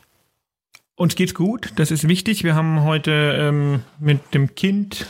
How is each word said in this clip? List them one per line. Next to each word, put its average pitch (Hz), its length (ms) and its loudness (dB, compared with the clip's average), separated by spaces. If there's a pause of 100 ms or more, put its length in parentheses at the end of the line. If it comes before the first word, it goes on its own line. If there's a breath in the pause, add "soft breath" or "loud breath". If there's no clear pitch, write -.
(960)
uns 175 180 0
geht's 180 200 -2
gut, 208 420 -4
das 156 140 0
ist 151 180 0
wichtig. 185 360 0
Wir 160 100 2
haben 160 300 2
heute, 151 540 2
ähm, 143 420 0 (180)
mit 147 360 0
dem 139 200 0
Kind, 202 560 -2